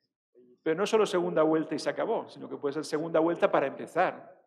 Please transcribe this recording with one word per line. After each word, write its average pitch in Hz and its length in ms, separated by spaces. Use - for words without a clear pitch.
pero 160 160
no 202 80
solo 214 200
segunda 175 360
vuelta 160 320
y 147 60
se 151 100
acabó, 151 400
sino 135 180
que 135 100
puede 139 160
ser 151 120
segunda 165 340
vuelta 170 320
para 143 140
empezar, - 800